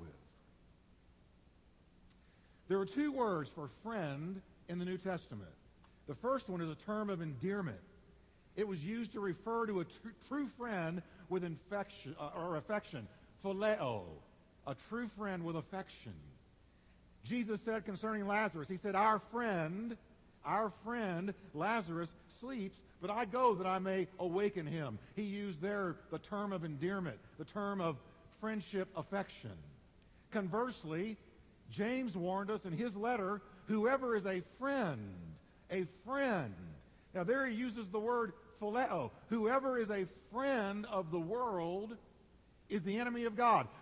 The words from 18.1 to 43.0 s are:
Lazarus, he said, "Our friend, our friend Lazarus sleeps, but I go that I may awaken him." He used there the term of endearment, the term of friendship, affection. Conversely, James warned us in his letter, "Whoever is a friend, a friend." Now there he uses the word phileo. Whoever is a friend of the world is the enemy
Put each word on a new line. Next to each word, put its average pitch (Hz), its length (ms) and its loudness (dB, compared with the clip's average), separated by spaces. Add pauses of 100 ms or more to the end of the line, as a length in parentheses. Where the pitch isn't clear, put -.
Lazarus, 202 420 2
he 190 80 -2
said, 196 180 -2
"Our 214 260 8 (120)
friend, 220 640 0 (480)
our 196 280 2 (120)
friend 202 500 0 (200)
Lazarus 170 540 0 (320)
sleeps, 233 360 -6 (240)
but 180 100 -2
I 226 140 0
go 233 300 6
that 185 120 2
I 185 120 4
may 190 300 2 (100)
awaken 185 480 2
him." 147 320 -2 (180)
He 214 60 0
used 202 380 -4
there 190 360 0 (140)
the 123 80 -2
term 208 340 -2
of 175 120 -2
endearment, 160 540 -2 (200)
the 156 60 -8
term 202 360 -2
of 165 160 2 (440)
friendship, 202 560 -2
affection. 175 560 -4 (800)
Conversely, 202 840 0 (540)
James 220 460 0
warned 190 340 0
us 214 140 -2
in 185 80 -4
his 208 240 0
letter, 208 440 0 (260)
"Whoever 233 500 4
is 190 100 0
a 190 160 0 (160)
friend, 180 560 0 (560)
a 185 160 0 (180)
friend." 220 500 2 (600)
Now 185 100 0
there 262 220 4
he 240 80 0
uses 226 340 -2
the 208 120 -2
word 226 320 2 (280)
phileo. 208 500 2 (180)
Whoever 247 500 4
is 214 120 2
a 196 160 2 (260)
friend 214 540 2
of 190 240 -2
the 175 100 2
world 202 760 0 (720)
is 196 140 0
the 196 160 0
enemy 240 260 0